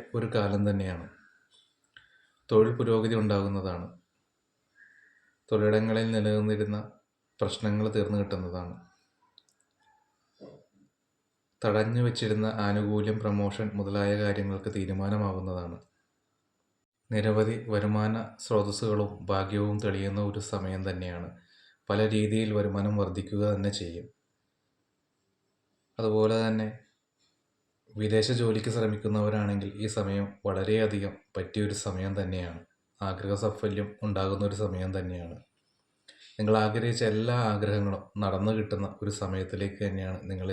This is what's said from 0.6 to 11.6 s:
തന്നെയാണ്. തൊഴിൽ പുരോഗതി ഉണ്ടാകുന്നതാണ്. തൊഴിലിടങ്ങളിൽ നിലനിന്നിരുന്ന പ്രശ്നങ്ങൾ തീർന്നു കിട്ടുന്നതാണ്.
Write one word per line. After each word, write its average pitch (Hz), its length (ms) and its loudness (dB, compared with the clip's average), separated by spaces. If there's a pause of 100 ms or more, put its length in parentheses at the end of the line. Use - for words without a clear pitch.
തന്നെയാണ്. 92 360 -2 (1400)
തൊഴിൽ 110 260 8
പുരോഗതി 113 380 2
ഉണ്ടാകുന്നതാണ്. 98 720 0 (1600)
തൊഴിലിടങ്ങളിൽ 110 640 4
നിലനിന്നിരുന്ന 107 680 2 (600)
പ്രശ്നങ്ങൾ 107 480 0
തീർന്നു 104 300 0
കിട്ടുന്നതാണ്. 90 560 -4 (3000)